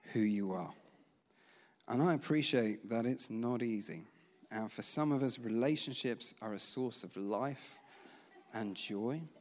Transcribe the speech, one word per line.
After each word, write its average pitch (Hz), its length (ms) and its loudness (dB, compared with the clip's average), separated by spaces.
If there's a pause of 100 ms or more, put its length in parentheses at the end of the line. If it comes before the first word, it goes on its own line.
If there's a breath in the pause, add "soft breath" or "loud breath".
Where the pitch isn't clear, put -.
(120)
who 117 60 2
you 104 320 2
are. 90 200 -4 (1160 soft breath)
And 120 120 0
I 170 140 6
appreciate 127 760 2
that 117 180 2
it's 127 240 0
not 120 320 0
easy. 101 420 -4 (460 loud breath)
And 110 200 -4
for 104 120 -6
some 151 280 2
of 139 120 4
us, 127 160 2
relationships 123 1040 0
are 110 100 -4
a 98 60 -4
source - 440 -2
of 92 140 -10
life 104 640 -4 (720 loud breath)
and 104 240 -2
joy. 117 460 -2 (180)